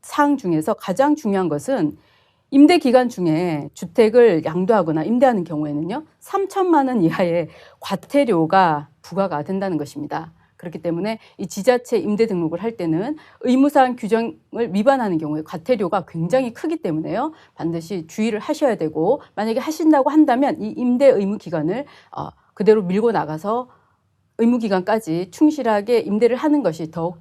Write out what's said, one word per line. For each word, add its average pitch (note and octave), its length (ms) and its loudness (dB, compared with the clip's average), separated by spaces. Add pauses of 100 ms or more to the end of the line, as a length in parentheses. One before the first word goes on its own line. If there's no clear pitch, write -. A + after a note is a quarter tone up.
사항 D4 360 0
중에서 E3 360 0
가장 C4+ 400 0
중요한 F#3+ 360 -2
것은 D3+ 480 -4 (520)
임대 D4+ 280 8
기간 B3+ 320 4
중에 D#3+ 640 -2
주택을 G#3+ 720 4
양도하거나 E3+ 580 0
임대하는 A#3 400 2
경우에는요, D#3+ 600 -6 (140)
삼천만 F#4 720 0
원 A#3+ 140 0
이하의 E3 460 0 (320)
과태료가 F3+ 1080 0 (140)
부과가 E3+ 400 -4
된다는 F#3+ 340 -4
것입니다. D3 560 -8 (240)
그렇기 D#3+ 260 -12
때문에 F3+ 360 -4 (180)
이 G3 100 -10
지자체 B3 520 -2
임대 G#3 280 -2
등록을 E3+ 360 -4
할 A3+ 140 -8
때는 F3+ 400 -4 (240)
의무사항 C4 560 2
규정을 A3+ 760 -4
위반하는 G#3+ 460 0
경우에 D#3 240 -4
과태료가 F#3+ 680 -4
굉장히 A#3 460 -2
크기 D#4+ 240 -6
때문에요. F3 540 -4 (220)
반드시 E3 520 -8
주의를 A3+ 340 -4
하셔야 D4 360 0
되고, D#3+ 440 -2 (140)
만약에 A3+ 260 -2
하신다고 D4+ 500 2
한다면 C4+ 500 2
이 G#3+ 100 -6
임대 B3 360 2
의무 G3+ 300 4
기간을, E3+ 480 -4 (320)
어, D3 140 -10 (240)
그대로 G#3+ 280 4
밀고 G#3 300 0
나가서 F3+ 560 -4 (720)
의무 A#3+ 180 2
기간까지 G3 720 -2
충실하게 A#3 680 2
임대를 A3 340 0
하는 D4 280 2
것이 D#3+ 280 -2
더욱 E3+ 300 -6